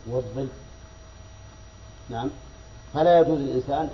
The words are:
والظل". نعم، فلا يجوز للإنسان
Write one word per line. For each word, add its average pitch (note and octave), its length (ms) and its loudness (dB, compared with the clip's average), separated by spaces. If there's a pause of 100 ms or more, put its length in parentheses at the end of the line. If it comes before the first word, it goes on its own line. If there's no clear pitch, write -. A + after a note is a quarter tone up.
والظل". B2 420 -4 (1600)
نعم، B2 200 -6 (640)
فلا E3+ 260 8
يجوز D#3 180 4
للإنسان C#3 560 -2